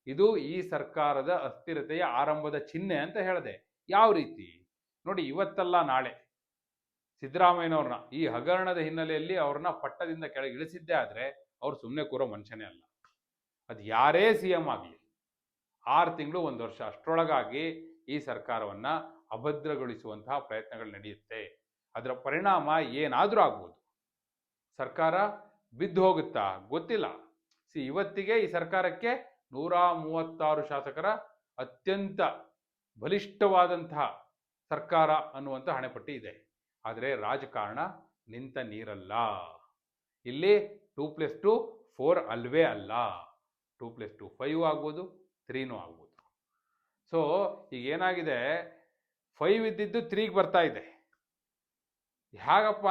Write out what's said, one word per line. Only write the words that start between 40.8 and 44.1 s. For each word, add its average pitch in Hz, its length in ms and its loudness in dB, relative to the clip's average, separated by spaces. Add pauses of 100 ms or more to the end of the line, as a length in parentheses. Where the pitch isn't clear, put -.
ಟೂ 143 80 -4 (120)
ಪ್ಲಸ್ 156 280 -4
ಟೂ 208 100 6 (440)
ಫೋರ್ 160 220 4 (140)
ಅಲ್ವೇ 123 300 4 (120)
ಅಲ್ಲ. 101 180 -8 (840)
ಟೂ 117 60 -14 (100)
ಪ್ಲಸ್ 107 240 -14